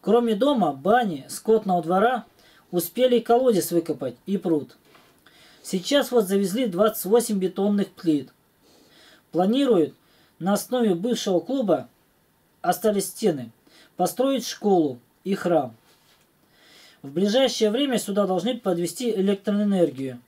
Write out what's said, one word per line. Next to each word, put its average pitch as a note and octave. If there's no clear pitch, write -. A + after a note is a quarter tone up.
Кроме A3+
дома, A3
бани, F3
скотного G#3
двора, G3+
успели A#3+
и A3
колодец A#3
выкопать, D3+
и G3
пруд. D#3+
Сейчас B3
вот A3
завезли G3+
двадцать F3
восемь G#3+
бетонных G3
плит. D3
Планируют G3
на F#3
основе A3
бывшего F#3+
клуба, G#3+
остались G3
стены, C#3+
построить B3
школу D#3+
и G3
храм. D3+
В C#3
ближайшее G#3+
время B3+
сюда G3+
должны F#3+
подвести F3
электроэнергию. F#3+